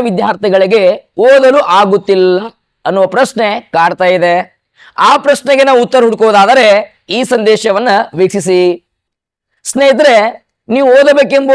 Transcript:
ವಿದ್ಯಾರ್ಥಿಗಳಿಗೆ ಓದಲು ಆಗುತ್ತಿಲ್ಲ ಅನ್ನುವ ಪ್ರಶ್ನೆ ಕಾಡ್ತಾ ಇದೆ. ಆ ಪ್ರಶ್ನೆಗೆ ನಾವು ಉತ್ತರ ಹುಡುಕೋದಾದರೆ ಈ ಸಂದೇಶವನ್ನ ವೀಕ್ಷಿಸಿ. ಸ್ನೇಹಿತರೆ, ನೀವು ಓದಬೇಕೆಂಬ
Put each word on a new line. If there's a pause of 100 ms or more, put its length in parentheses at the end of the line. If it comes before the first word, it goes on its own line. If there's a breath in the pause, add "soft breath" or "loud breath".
ವಿದ್ಯಾರ್ಥಿಗಳಿಗೆ
ಓದಲು
ಆಗುತ್ತಿಲ್ಲ (460)
ಅನ್ನುವ
ಪ್ರಶ್ನೆ
ಕಾಡ್ತಾ
ಇದೆ. (360 soft breath)
ಆ
ಪ್ರಶ್ನೆಗೆ
ನಾವು
ಉತ್ತರ
ಹುಡುಕೋದಾದರೆ (100)
ಈ
ಸಂದೇಶವನ್ನ (260)
ವೀಕ್ಷಿಸಿ. (760)
ಸ್ನೇಹಿತರೆ, (220)
ನೀವು
ಓದಬೇಕೆಂಬ